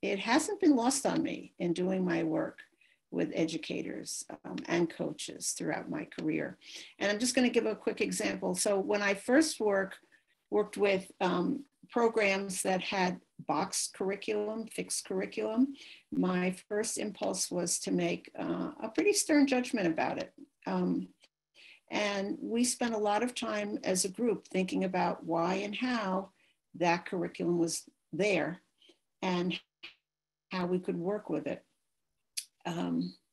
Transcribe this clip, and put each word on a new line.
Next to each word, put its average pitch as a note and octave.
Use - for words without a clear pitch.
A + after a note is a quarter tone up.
it G3
hasn't D4
been D4
lost A#3+
on E3
me -
in F3
doing F#3
my E3
work D#3+
with E3+
educators, -
um, F#3
and E3+
coaches -
throughout E3+
my D#3+
career. D#3
And G3+
I'm G#3
just A#3+
gonna B3
give A3+
a G#3+
quick A3
example. F#3+
So G3
when G3+
I G3+
first C4
work, G3
worked G3+
with, G3
um, F3+
programs G3
that F#3
had F3+
box D#3+
curriculum, G#3
fixed -
curriculum, A3
my F3+
first G#3+
impulse F#3+
was F3
to F#3+
make, F3
uh, -
a A3+
pretty G4+
stern D4
judgment B3
about D3+
it. -
Um, F3+
and G3+
we A#3
spent A#3+
a G#3+
lot G#3
of B3
time G#3+
as F#3
a G3
group A3+
thinking F#3+
about F3+
why E3
and G#3
how G#3
that F3
curriculum F3
was E3
there E3+
and F3+
how F#3
we F3+
could F3+
work G3
with D3+
it. -
Um, E3+